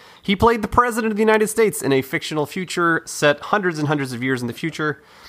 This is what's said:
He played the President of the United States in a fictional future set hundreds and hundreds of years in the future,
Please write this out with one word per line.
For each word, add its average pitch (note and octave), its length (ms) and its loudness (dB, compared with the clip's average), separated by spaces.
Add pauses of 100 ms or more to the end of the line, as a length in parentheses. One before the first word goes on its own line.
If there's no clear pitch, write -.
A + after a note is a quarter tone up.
(220)
He G3 120 0
played A3+ 280 4
the G#3+ 60 -6
President A#3 420 2
of G#3 80 -4
the A3 40 4
United G#3+ 260 4
States G#3+ 340 0
in C#3 100 0
a C3+ 80 4
fictional D3+ 460 -4
future E3+ 580 0
set D3 360 2
hundreds F3+ 380 -2
and D3 100 0
hundreds C#3 260 -2
of A#2 80 -6
years C3 180 0
in B2 60 -4
the A#2 80 -6
future, D3+ 480 -4 (260)